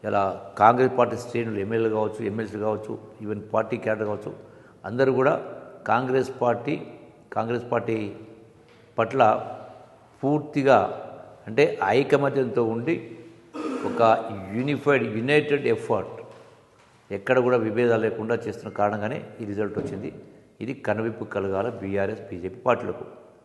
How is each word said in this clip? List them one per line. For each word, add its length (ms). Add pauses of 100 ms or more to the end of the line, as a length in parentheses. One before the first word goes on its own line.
ఇలా 540
కాంగ్రెస్ 400
పార్టీ 180
శ్రేణులు, 420
ఎమ్మెల్యేలు 360
కావచ్చు, 300
ఎమ్మెల్సీలు 360
కావచ్చు, 380 (240)
even 180 (140)
పార్టీ 220
క్యాడర్ 280
కావచ్చు, 300 (500)
అందరూ 280
కూడా 300 (440)
కాంగ్రెస్ 440 (120)
పార్టీ, 400 (500)
కాంగ్రెస్ 400
పార్టీ 400 (840)
పట్ల 480 (800)
పూర్తిగా, 540 (680)
అంటే, 380
ఐకమత్యంతో 800
ఉండి, 520 (680)
ఒక 460 (220)
యూనిఫైడ్, 640
యునైటెడ్ 500
ఎఫర్ట్, 560 (880)
ఎక్కడ 260
కూడా 180
విభేదాలు 460
లేకుండా 320
చేస్తున్న 360
కారణంగానే 540 (160)
ఈ 40
రిజల్ట్ 340
వచ్చింది. 360 (460)
ఇది 140
కనువిప్పు 500
కలగాల 440
బీఆర్ఎస్, 520
బీజేపీ 400
పార్టీలకు. 440 (400)